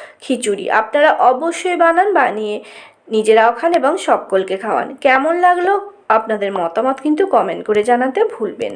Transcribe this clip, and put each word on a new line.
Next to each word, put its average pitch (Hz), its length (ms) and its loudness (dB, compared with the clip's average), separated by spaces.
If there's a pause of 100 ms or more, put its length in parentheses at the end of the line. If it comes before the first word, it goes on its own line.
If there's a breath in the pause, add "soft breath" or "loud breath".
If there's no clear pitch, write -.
(220 loud breath)
খিচুড়ি। 208 420 -4 (160)
আপনারা 294 300 2 (200)
অবশ্যই 330 460 -2
বানান, 339 320 2 (100)
বানিয়ে 214 380 -2 (540 loud breath)
নিজেরাও 220 480 4
খান 339 120 0 (100)
এবং 269 120 2 (160)
সকলকে 190 480 0
খাওয়ান। 190 320 -4 (160)
কেমন 277 300 2 (120)
লাগলো 359 260 2 (440)
আপনাদের 220 360 -2
মতামত 196 520 -2
কিন্তু 302 180 0 (120)
কমেন্ট 185 340 0
করে 208 220 2
জানাতে 254 300 0 (120)
ভুলবেন - 440 -8